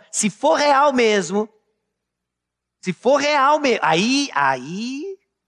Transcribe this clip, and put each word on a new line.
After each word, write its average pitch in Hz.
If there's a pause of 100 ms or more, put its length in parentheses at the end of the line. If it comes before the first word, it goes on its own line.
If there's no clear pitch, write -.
(100)
Se -
for 302
real 285
mesmo, 214 (1300)
se 185
for 269
real 294
mesmo, 254
aí, 226
aí, 190 (300)